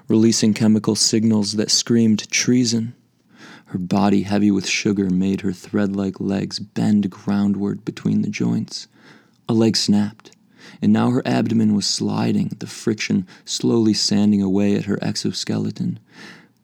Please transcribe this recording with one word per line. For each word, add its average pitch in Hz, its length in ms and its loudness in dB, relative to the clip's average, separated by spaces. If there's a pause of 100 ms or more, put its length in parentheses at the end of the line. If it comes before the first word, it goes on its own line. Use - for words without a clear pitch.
releasing 110 460 4
chemical 110 420 2
signals 107 560 0
that 107 180 -2
screamed 113 600 2
treason. 120 640 0 (720)
Her - 120 -8
body 98 440 2
heavy 101 280 2
with 98 160 0
sugar 98 420 -2
made 92 340 0
her 95 100 -4
thread-like 98 680 -4
legs 98 380 -4
bend 104 520 0
groundward 101 760 -2
between 107 380 -2
the 104 80 -4
joints. 117 580 -4 (600)
A 120 40 0
leg 113 240 4
snapped, 104 560 0 (500)
and 104 100 4
now 113 180 2
her 127 160 0
abdomen 113 480 0
was 101 120 -2
sliding, 107 720 -2
the - 80 -12
friction 107 600 -4 (180)
slowly 117 500 0
sanding 104 480 2
away 101 320 0
at 104 120 -4
her 101 160 -4
exoskeleton. 110 960 -6 (640)